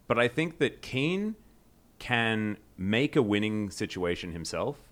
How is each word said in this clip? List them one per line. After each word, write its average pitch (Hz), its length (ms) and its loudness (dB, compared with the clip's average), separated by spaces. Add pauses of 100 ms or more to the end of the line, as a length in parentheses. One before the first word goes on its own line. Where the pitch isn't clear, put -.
but 117 100 2
I 120 100 6
think 160 300 -2
that - 240 0
Keen 185 540 -2 (640)
can 110 580 0 (180)
make 110 400 2
a 143 60 6
winning 104 480 0
situation 90 640 -4
himself, 85 440 -4 (140)